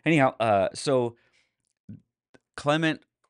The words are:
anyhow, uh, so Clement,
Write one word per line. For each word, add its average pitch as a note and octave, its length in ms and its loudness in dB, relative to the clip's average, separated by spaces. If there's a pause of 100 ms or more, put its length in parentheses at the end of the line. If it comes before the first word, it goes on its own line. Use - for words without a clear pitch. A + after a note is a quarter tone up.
anyhow, D#3 360 2
uh, G2+ 340 2
so B2 400 -2 (1400)
Clement, D#3 480 -2 (260)